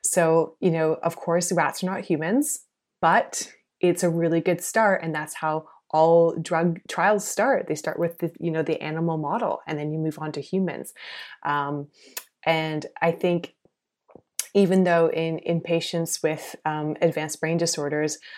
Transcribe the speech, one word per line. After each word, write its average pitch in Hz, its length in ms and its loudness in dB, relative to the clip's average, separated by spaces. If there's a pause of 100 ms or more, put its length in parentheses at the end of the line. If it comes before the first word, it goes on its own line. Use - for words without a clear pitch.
So, 165 560 2
you 180 120 2
know, 160 300 2
of 170 140 -2
course, 175 380 0
rats 151 280 0
are 185 60 -2
not 190 140 -4
humans, 190 640 -2 (360)
but - 520 2 (260)
it's 175 240 2
a 175 60 4
really 165 320 2
good 170 200 0
start. 214 400 2
And 160 140 -4
that's 151 200 -8
how 156 320 -4 (240)
all 165 500 6
drug 170 380 0 (100)
trials 202 360 2
start. - 420 0
They 156 80 -2
start - 240 -6
with 170 180 -2
the, 165 220 -4
you 165 120 -2
know, 160 120 0
the 160 180 -2
animal 160 360 -2
model, 170 480 -4
and 151 140 -6
then 151 140 -4
you 156 60 -4
move 156 200 -4
on 151 140 -8
to 143 80 -8
humans. 185 520 -4 (500)
Um, 143 440 -2 (580)
and 160 400 -2 (160)
I 170 100 2
think 175 420 -2 (1000)
even 190 300 6
though 170 240 4
in, 160 320 -2
in 170 220 -2
patients 165 600 -2
with, 156 340 -4 (100)
um, 151 360 -2
advanced 156 380 0
brain 165 180 0
disorders, 151 600 -2 (200)